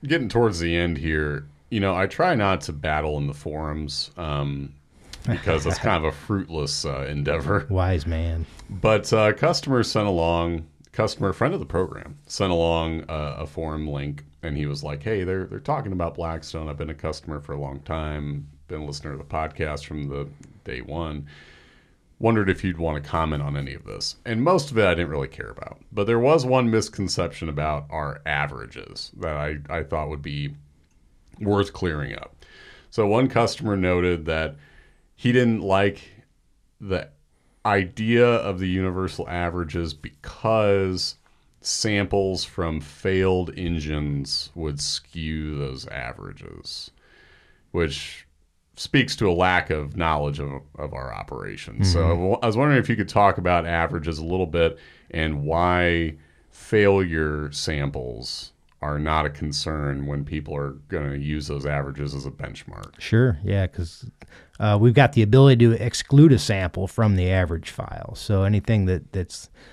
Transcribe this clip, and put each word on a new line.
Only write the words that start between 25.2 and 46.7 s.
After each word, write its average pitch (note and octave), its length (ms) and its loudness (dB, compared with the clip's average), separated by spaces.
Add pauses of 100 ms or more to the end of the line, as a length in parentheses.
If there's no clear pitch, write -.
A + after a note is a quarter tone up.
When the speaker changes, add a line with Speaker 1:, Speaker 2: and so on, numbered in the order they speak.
Speaker 1:
care G#1+ 220 -14
about. - 280 -16 (140)
But G#2 140 0
there A#2 120 2
was C#3 260 4
one B2+ 240 4
misconception F#2 800 -2
about D2+ 420 -4
our D2+ 360 -6
averages C#2+ 920 -6
that D#2 200 -4
I, D2+ 220 -4 (100)
I E2 140 -4
thought D2+ 260 -4
would D2+ 120 -8
be C#2+ 340 -6 (840)
worth G2+ 320 2
clearing D2+ 440 -4
up. - 200 -14 (540)
So A2 180 2
one B2 220 4
customer A2 480 0
noted F2+ 480 2
that D#2+ 300 -2 (600)
he B2 160 0
didn't A#2 300 4
like G2 400 2 (800)
the F#2 260 -4 (580)
idea A2 600 4
of G2+ 320 2
the F#2+ 80 -2
universal F#2 640 -2
averages E2+ 640 -4
because G2 1200 0 (460)
samples G2 840 0
from E2 380 -4
failed F#2 720 0
engines D2+ 1000 -4
would D2+ 260 -6
skew D#2 760 -6
those C2+ 320 -6
averages, G1+ 1000 -12 (840)